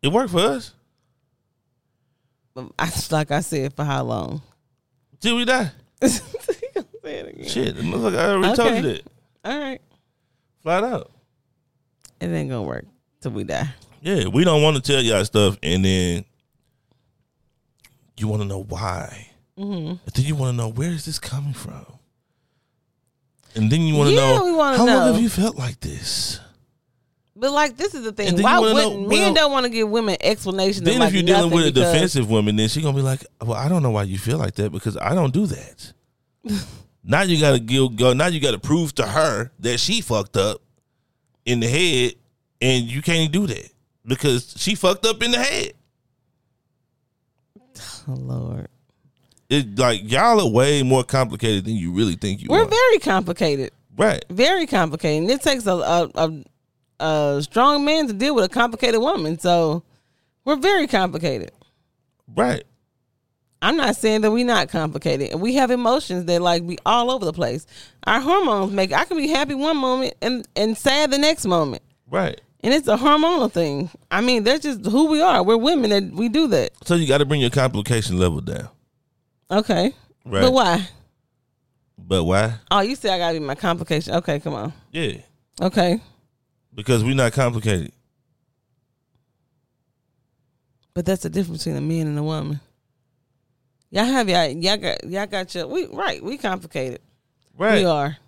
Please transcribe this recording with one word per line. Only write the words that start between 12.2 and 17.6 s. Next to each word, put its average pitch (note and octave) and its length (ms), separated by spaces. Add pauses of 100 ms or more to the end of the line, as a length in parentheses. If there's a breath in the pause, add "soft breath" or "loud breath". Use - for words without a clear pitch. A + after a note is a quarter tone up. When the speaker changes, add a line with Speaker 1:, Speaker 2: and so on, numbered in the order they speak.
Speaker 2:
It F3 80
ain't D#3 220
gonna A#2 120
work B1+ 220 (360)
till A#2+ 120
we G#2 120
die. D2+ 240 (340)
Speaker 1:
Yeah, D3 260
we B2 160
don't D#3 180
wanna D3+ 180
tell C3+ 200
y'all G#2+ 240
stuff, G2+ 380
and F#2 220
then F#2 400 (1900)